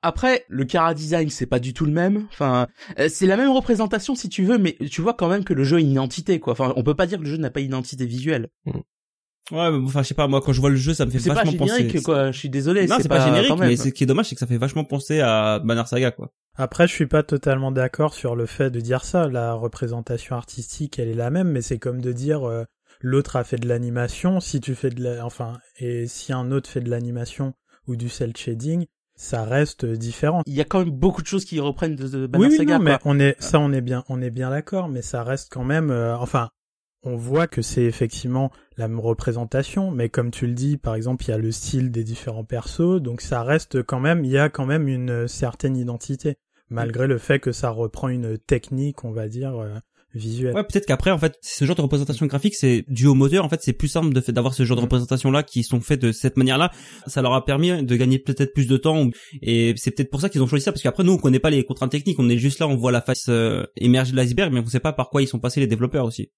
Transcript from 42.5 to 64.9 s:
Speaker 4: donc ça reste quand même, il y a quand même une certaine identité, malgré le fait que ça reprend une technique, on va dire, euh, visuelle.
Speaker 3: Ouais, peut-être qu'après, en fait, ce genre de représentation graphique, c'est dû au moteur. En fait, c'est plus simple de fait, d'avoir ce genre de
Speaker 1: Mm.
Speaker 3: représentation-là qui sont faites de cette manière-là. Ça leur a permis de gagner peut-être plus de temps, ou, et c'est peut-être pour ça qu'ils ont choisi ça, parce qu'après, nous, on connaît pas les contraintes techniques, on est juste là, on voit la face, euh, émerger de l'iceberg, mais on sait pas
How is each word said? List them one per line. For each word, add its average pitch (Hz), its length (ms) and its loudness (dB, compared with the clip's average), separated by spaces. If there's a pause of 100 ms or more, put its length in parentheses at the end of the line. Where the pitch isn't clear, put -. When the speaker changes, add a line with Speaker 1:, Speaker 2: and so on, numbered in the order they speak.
Speaker 4:
donc 120 200 -6
ça 120 220 -4
reste 135 400 0
quand 127 180 -4
même, 156 240 2
il 127 60 -2
y 135 80 4
a 151 100 4
quand 143 180 -4
même 147 220 0
une 123 400 -2
certaine 131 480 -2
identité, 123 600 -4 (340)
malgré 117 380 -2
le 127 100 2
fait 139 220 0
que 127 120 -2
ça 120 180 -2
reprend 113 380 -4
une 117 300 -4
technique, 139 680 -4
on 117 80 -8
va 110 160 -6
dire, 127 300 -8
euh, 107 160 -8 (400)
visuelle. 117 400 -4
Speaker 3:
Ouais, 107 80 0
peut-être 196 240 -2
qu'après, 135 240 2
en 180 80 2
fait, 151 240 0
ce - 220 -4
genre 156 100 2
de 170 80 -2
représentation 143 440 0
graphique, 139 280 0
c'est 123 320 2
dû 127 200 2
au 143 80 8
moteur. 139 300 4
En 151 40 -2
fait, 156 140 -2
c'est 127 100 0
plus - 160 -2
simple 160 240 2
de 127 80 2
fait, 123 120 -4
d'avoir 123 220 2
ce 131 100 2
genre 117 120 2
de 120 60 2
Speaker 1:
Mm. - 20 2
Speaker 3:
représentation-là 131 580 2
qui 120 220 -2
sont 123 160 0
faites 123 220 0
de 117 100 4
cette 123 240 0
manière-là. 131 340 2 (360)
Ça 135 160 -2
leur 127 120 2
a 135 100 2
permis 156 380 2
de 123 140 2
gagner 127 240 4
peut-être 135 320 -2
plus 135 160 2
de 135 80 6
temps, 156 260 2
ou, 123 80 4 (300)
et 117 360 2
c'est 127 140 -2
peut-être 139 200 -2
pour 139 100 -4
ça 190 80 0
qu'ils 147 140 2
ont 127 40 4
choisi 139 180 0
ça, 202 60 0
parce - 120 -6
qu'après, 135 200 0
nous, 185 120 6
on 170 40 2
connaît 131 220 4
pas 160 100 2
les 139 140 2
contraintes - 260 -4
techniques, 147 300 -2
on 120 80 4
est 120 100 4
juste 139 220 2
là, 160 80 0
on 139 80 2
voit 123 160 0
la 120 80 2
face, - 280 -4
euh, 113 360 2 (120)
émerger 127 360 4
de 131 40 0
l'iceberg, 131 360 2
mais 123 80 2
on 113 60 -2
sait 120 140 0
pas 156 120 -2